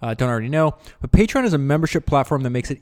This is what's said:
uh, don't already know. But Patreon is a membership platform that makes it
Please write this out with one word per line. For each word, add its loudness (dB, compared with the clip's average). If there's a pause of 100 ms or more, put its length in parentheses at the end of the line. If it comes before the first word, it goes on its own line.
uh, -4
don't 0
already -2
know. 0 (240)
But -8
Patreon 4
is 0
a 2
membership 0
platform 0
that -2
makes -4
it -8